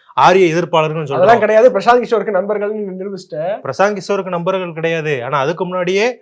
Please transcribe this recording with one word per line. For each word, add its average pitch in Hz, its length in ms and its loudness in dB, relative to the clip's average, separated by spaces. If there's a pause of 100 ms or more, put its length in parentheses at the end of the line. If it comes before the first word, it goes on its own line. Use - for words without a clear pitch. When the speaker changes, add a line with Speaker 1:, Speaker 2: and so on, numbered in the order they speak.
(140)
Speaker 1:
ஆரிய 175 320 6
எதிர்ப்பாளர்கள்னு 160 560 0
Speaker 2:
அதெல்லாம் 143 200 -2
Speaker 1:
சொல்றோம். 220 220 6
Speaker 2:
கிடையாது, 220 260 6
பிரசாந்த் 220 320 2
கிஷோருக்கு 208 360 -2
நண்பர்கள்னு 202 600 -4
நிரூபிச்சிட்ட. 185 440 -10 (200)
Speaker 1:
பிரசாந்த் 196 360 -2
கிஷோருக்கு 185 380 -4
நண்பர்கள் 175 420 -4
கிடையாது. 156 460 -4
ஆனா 139 140 -2
அதுக்கு 170 260 -2
முன்னாடியே, 185 420 -2 (160)